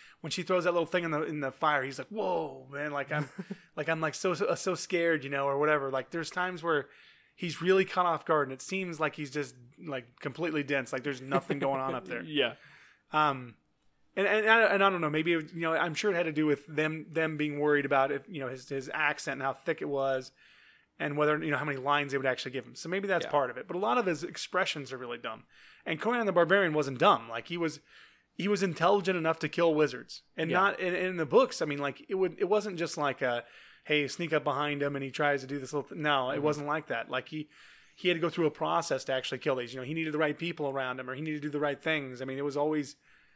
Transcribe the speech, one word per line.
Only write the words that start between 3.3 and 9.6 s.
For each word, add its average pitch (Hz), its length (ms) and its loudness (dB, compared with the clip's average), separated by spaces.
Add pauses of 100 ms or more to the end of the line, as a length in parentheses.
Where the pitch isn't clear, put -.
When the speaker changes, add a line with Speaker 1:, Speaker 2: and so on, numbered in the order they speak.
Speaker 2:
<laughs> - 240 -18
Speaker 1:
like, 151 120 -4
I'm, 160 140 0
like, 156 120 -2
so, 185 200 0
so, 175 200 0
so 185 200 -2
scared, 165 500 0
you 139 60 -6
know, 139 160 0
or 139 120 0
whatever. 147 320 2
Like, 131 200 -2
there's 165 180 -4
times 180 340 -4
where 156 260 0 (460)
he's 160 280 -6
really 190 240 6
caught 180 180 2
off 165 220 0
guard, 147 220 4
and 131 40 -8
it 131 80 -12
seems 180 400 -6
like 151 160 0
he's 147 140 -8
just, 131 240 -4 (280)